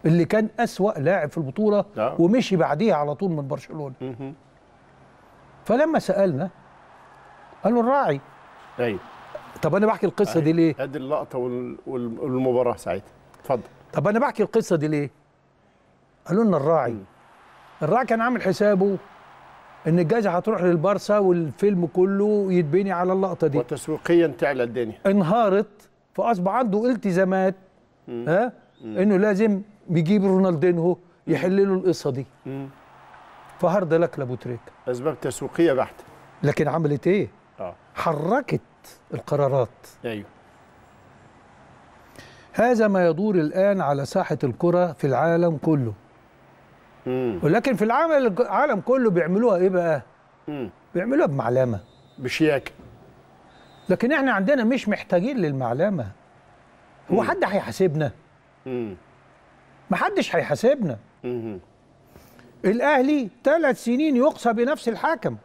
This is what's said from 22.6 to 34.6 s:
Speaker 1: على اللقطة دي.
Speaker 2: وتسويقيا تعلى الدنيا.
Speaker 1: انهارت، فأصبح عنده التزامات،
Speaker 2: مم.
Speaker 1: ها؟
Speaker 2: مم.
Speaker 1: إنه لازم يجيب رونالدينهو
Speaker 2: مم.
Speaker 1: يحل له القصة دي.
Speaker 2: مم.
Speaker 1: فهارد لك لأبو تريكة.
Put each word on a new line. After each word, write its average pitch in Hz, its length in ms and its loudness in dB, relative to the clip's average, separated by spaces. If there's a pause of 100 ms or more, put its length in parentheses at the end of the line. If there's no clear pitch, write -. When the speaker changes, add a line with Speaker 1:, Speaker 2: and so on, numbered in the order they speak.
Speaker 1:
على 180 200 0
اللقطة 190 340 0
دي. 147 120 0
Speaker 2:
وتسويقيا 160 680 0
تعلى 139 360 -2
الدنيا. 120 440 -4
Speaker 1:
انهارت، 202 840 0 (260)
فأصبح 190 380 0
عنده 226 380 2
التزامات، 190 640 2 (540)
Speaker 2:
مم. 120 200 -8
Speaker 1:
ها؟ 208 240 2 (320)
Speaker 2:
مم. 110 140 -6
Speaker 1:
إنه 196 180 4
لازم 208 460 2 (280)
يجيب 175 340 2
رونالدينهو 180 640 2
Speaker 2:
مم. 175 80 0 (300)
Speaker 1:
يحل 185 420 2
له 190 60 0
القصة 175 360 0
دي. 131 160 -6 (200)
Speaker 2:
مم. 135 220 -10 (920)
Speaker 1:
فهارد 175 360 2
لك 165 240 0
لأبو 127 160 -4
تريكة. 120 380 -12 (160)